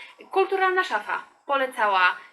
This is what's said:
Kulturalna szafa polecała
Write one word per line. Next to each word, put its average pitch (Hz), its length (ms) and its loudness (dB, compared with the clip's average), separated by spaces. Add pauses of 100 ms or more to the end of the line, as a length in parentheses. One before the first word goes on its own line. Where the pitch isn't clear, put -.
(300)
Kulturalna 381 540 0
szafa 208 400 -6 (220)
polecała 233 680 2 (160)